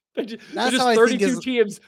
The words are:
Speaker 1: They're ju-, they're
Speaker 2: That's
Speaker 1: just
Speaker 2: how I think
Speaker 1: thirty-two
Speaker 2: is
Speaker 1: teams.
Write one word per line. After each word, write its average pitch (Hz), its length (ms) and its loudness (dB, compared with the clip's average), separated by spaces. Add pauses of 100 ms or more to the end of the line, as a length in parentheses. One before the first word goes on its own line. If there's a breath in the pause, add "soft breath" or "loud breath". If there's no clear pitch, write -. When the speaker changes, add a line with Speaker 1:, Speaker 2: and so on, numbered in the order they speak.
(140)
Speaker 1:
They're 277 120 -6
ju-, 214 100 -12
they're - 200 -18
Speaker 2:
That's 240 160 -2
Speaker 1:
just 254 120 0
Speaker 2:
how 247 60 2
I 226 60 4
think 233 260 4
Speaker 1:
thirty-two 247 160 0
Speaker 2:
is - 20 -8
Speaker 1:
teams. 226 480 -2